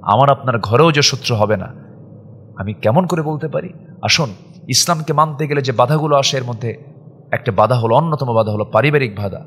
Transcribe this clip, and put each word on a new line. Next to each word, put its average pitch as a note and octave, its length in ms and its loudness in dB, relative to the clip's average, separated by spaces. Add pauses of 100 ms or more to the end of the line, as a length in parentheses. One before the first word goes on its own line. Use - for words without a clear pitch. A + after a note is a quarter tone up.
আমার A#2 280 4
আপনার B2+ 280 0
ঘরেও B2+ 340 4
যে C#3+ 100 2
শত্রু B2+ 340 -2
হবে G#2+ 200 2
না, - 180 -10 (800)
আমি G#2 180 -8
কেমন D3 320 2
করে D#3+ 160 -2
বলতে D3+ 260 -6
পারি? - 200 -6 (340)
আসুন, A2 320 -2 (340)
ইসলামকে D#3 440 -2
মানতে D3+ 340 0
গেলে C#3+ 160 -2
যে B2+ 100 -2
বাধাগুলো C#3+ 440 2
আসে, C#3 200 0
এর B2+ 80 -4
মধ্যে A#2 320 -6 (560)
একটা G#2 200 -4
বাধা A2 220 4
হলো, A2+ 200 0
অন্যতম C#3+ 400 0
বাধা A2 180 2
হলো G#2 120 -2
পারিবারিক B2+ 520 0
বাধা F#2+ 300 -8